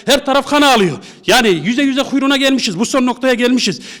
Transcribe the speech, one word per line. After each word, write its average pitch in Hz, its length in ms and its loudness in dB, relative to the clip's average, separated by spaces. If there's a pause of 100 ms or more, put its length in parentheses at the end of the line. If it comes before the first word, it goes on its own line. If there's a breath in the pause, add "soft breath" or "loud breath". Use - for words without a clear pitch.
Her 269 200 0
taraf 269 220 0
kan 294 140 2
ağlıyor. 208 360 2 (300 loud breath)
Yani 226 220 4
yüze 190 320 0
yüze 269 220 0
kuyruğuna 269 340 0
gelmişiz. 254 420 -2
Bu 226 60 0
son 254 200 0
noktaya 247 280 0
gelmişiz. 240 480 0 (180 loud breath)